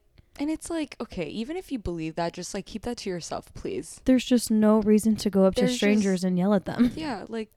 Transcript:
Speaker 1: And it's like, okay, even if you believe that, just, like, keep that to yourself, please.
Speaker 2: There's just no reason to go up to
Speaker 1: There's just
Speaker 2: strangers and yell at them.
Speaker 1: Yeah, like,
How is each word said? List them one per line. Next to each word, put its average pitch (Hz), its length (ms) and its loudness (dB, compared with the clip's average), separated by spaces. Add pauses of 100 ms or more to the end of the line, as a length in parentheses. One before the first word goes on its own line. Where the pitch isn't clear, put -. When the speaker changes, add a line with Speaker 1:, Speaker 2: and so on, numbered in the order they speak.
(400)
Speaker 1:
And 294 100 -2
it's 320 220 -6
like, 320 280 -6
okay, 185 280 -8
even 233 280 -8
if 370 160 -10
you 269 60 -6
believe 165 380 -6
that, 170 180 -4
just, 180 220 -12
like, 196 100 -8
keep - 160 -12
that 240 160 -8
to - 120 -8
yourself, - 440 -8
please. - 520 -10
Speaker 2:
There's 254 200 4
just - 240 2
no 214 320 6
reason 214 360 4
to - 120 -2
go 190 160 4
up 190 100 4
to 254 60 2
Speaker 1:
There's 247 120 2
just 247 60 -4
Speaker 2:
strangers 196 440 2
and 185 160 2
yell 202 160 4
at 185 100 0
them. 240 300 2
Speaker 1:
Yeah, 294 340 -8
like, 220 280 -10